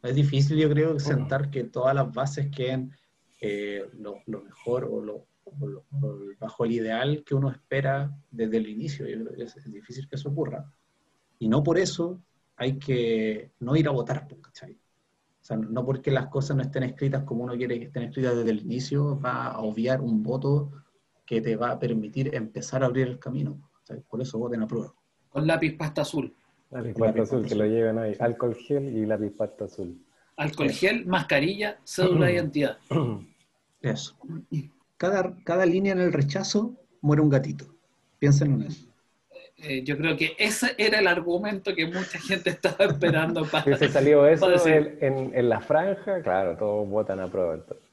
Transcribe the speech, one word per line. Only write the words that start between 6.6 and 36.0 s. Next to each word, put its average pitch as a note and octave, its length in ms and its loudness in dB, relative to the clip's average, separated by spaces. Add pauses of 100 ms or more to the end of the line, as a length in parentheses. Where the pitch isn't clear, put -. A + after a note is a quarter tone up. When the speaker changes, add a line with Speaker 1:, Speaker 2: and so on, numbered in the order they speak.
Speaker 1:
el A2+ 80 -2
ideal A#2+ 520 -2
que - 80 -6
uno C3+ 160 0
espera C#3 640 -4 (180)
desde A2+ 280 -2
el G#2+ 120 0
inicio. A#2+ 380 -8
Yo A2+ 160 -8
creo - 120 -12
que B2+ 80 -10
es, A2+ 140 -16
es A2 140 -18
difícil B2 360 -14
que C#3 100 -10
eso C#3+ 120 -6
ocurra. C#3+ 420 -6 (680)
Y A2+ 100 -2
no C#3 140 4
por E3 160 4
eso E3+ 400 -2 (380)
hay C3+ 200 -2
que A2+ 720 0 (100)
no B2+ 160 0
ir D#3 120 4
a C#3+ 40 0
votar, C3 360 -4
pues, - 140 -20
¿cachai? - 320 -20
O - 720 -20
sea, A2+ 100 -4
no A2+ 280 -4
porque C3 240 0
las C3 180 0
cosas C#3 300 -2
no B2+ 60 0
estén C3+ 200 -4
escritas C3+ 400 -2
como A#2+ 200 -4
uno B2 120 -6
quiere B2 240 -4
que A#2 60 -12
estén B2 180 -8
escritas B2 320 -2
desde A#2 160 0
el G#2+ 100 0
inicio, C#3+ 580 -2
va B2 280 -4
a A#2 120 -8
obviar A2+ 420 0
un A2 220 0
voto C#3 480 0 (520)
que A2+ 180 -2
te A2+ 140 0
va A#2+ 160 -2
a B2+ 80 -4
permitir A#2+ 540 -2
empezar B2 480 -6
a C3 60 2
abrir B2 200 0
el B2 120 -8
camino, C#3 400 -6 (200)
¿cachai? - 300 -16
Por A2+ 120 -6
eso A#2+ 180 -6
voten A#2+ 240 -2
a A2 40 -4
prueba. A2+ 240 -6 (380)
Speaker 2:
Con D3 160 -2
lápiz D#3+ 320 2
pasta D3+ 240 -4
azul. C#3+ 320 -4 (380)
Speaker 3:
Lápiz A#2+ 220 -8
Speaker 1:
Con G#2 100 -2
Speaker 3:
pasta - 20 4 (140)
Speaker 1:
lápiz - 20 4
Speaker 3:
azul, A2+ 200 2
Speaker 1:
pasta G#2 80 -2
Speaker 3:
que A2+ 100 0
lo G#2+ 60 4
Speaker 1:
azul. G#2+ 100 2
Speaker 3:
lleven A2+ 240 2
ahí. G#2+ 200 -2
Alcohol A#2+ 360 0
gel C#3 420 -4
y G#2+ 80 0
lápiz G#2+ 240 -2
pasta G#2 360 -6
azul. F2+ 300 -10 (420)
Speaker 2:
Alcohol D3 320 -2
Speaker 1:
Eso. - 100 -6
Speaker 2:
gel, G#3+ 260 2
mascarilla, F3+ 800 0
cédula E3+ 400 4
de - 80 4
Speaker 3:
<clears throat> - 40 2
Speaker 2:
identidad. C#3+ 400 -2 (1040)
Speaker 1:
Eso. - 340 -4 (840)
Cada, F3+ 460 0
cada F#3 220 2
línea F#3+ 280 2
en F3+ 60 0
el F3 140 2